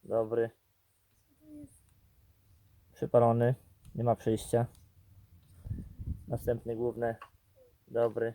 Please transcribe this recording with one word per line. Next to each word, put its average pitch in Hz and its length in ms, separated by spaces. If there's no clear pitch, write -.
Dobry. 113 460
Przepalony. 120 640
Nie 117 100
ma 117 120
przejścia. 113 500
Następne 117 480
główne. 117 400
Dobry. 113 460